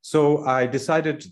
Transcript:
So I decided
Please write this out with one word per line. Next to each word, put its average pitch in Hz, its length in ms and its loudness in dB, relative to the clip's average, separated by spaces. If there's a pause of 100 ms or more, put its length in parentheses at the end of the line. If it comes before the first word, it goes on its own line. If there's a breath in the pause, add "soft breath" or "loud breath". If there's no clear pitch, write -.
So 147 440 2
I 131 220 2
decided 156 640 -2